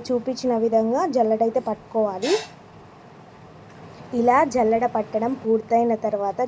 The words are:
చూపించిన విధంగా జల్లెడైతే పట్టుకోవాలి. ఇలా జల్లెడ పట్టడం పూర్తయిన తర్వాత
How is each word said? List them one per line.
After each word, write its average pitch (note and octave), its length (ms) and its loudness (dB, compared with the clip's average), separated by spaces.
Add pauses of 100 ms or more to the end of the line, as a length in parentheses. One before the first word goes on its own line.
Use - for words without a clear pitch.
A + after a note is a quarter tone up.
చూపించిన B3 500 -2
విధంగా A3+ 480 2
జల్లెడైతే A3+ 540 0
పట్టుకోవాలి. G#3+ 720 -2 (1800)
ఇలా B3 300 4
జల్లెడ A#3 420 2
పట్టడం A3+ 480 -2
పూర్తయిన A3+ 600 0
తర్వాత G3+ 540 -4